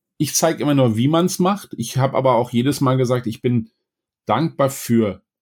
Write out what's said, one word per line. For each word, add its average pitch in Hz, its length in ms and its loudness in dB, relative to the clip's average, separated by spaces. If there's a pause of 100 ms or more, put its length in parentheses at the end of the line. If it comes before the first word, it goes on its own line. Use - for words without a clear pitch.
(180)
ich - 160 -4
zeige 165 260 0
immer 147 140 0
nur, 127 220 2
wie 117 100 2
man's 170 320 0
macht. 190 380 -2
Ich 113 220 -6
habe 131 180 0
aber 131 180 2
auch 120 160 0
jedes 127 300 0
Mal 131 160 2
gesagt, 123 320 0
ich - 140 -8
bin 120 280 -2 (560)
dankbar 139 440 0
für 110 520 0 (200)